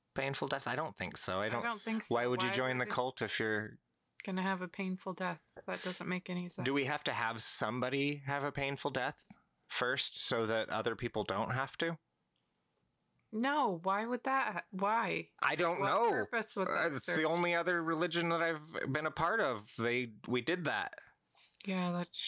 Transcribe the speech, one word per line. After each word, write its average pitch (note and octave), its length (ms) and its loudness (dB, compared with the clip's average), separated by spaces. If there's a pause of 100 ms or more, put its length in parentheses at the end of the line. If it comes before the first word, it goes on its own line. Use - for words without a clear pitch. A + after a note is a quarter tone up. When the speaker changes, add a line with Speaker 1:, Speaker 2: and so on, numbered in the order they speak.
(160)
Speaker 1:
painful C#3 340 -2
death? C3+ 180 -2
I A#2+ 80 0
don't D3 220 -2
think - 200 -6
so. F#2 220 0
I G#2 60 2
Speaker 2:
I A2+ 40 0
Speaker 1:
don't, A#2 140 -2
Speaker 2:
don't A3+ 200 -4
think A3 200 -2
so. - 120 0
Speaker 1:
why A#2 100 2
would B2 160 2
you - 80 2
Speaker 2:
Why - 40 0
Speaker 1:
join B2+ 240 2
the B2 80 0
Speaker 2:
would G#2+ 60 -4
it - 20 -2
Speaker 1:
cult B2+ 280 0
if G#2+ 180 0
you're G#2+ 380 0 (480)
Speaker 2:
gonna F#3+ 160 -2
have F#3+ 200 0
a F3+ 60 -2
painful F#3 460 -4
death? F3 260 -4 (280)
That F#3 160 -4
doesn't F3+ 260 -4
make F3+ 200 -4
any F3 200 -4
sense. - 160 -6
Speaker 1:
Do C3+ 80 2
we C#3 120 2
have D3 200 -2
to C3+ 80 -2
have A2+ 280 -2
somebody B2+ 840 0
have C#3 180 0
a C#3+ 80 0
painful C#3 400 -2
death C3 240 -2 (540)
first - 580 0
so A#2 200 2
that A2 220 2
other A2 260 0
people A2+ 280 -2
don't G2 280 0
have C3 260 -2
to? E3 200 -2 (1300)
Speaker 2:
No, A#3+ 520 2
why G3 220 2
would A#3+ 180 -2
that C4 300 2
ha-, F3 80 -2 (100)
why? F#3+ 560 0 (140)
Speaker 1:
I C#3 140 4
don't E3+ 240 2
Speaker 2:
What - 60 2
Speaker 1:
know. A3 260 4
Speaker 2:
purpose G#3 440 -2
would F#3+ 120 0
that - 40 0 (200)
Speaker 1:
Uh, C#3 40 -2
it's C3 100 -6
the F3 80 0
Speaker 2:
serve? D#3+ 140 4
Speaker 1:
only F3 280 4
other E3+ 260 2
religion E3 480 2
that E3 120 4
I've D#3+ 500 0
been D3+ 140 0
a D#3 60 0
part F3+ 280 2
of. A#2 380 0
They, A#2+ 320 2 (180)
we B2 140 2
did E3+ 240 0
that. G#2+ 280 0 (720)
Speaker 2:
Yeah, F#3 260 0
that's F3 360 -4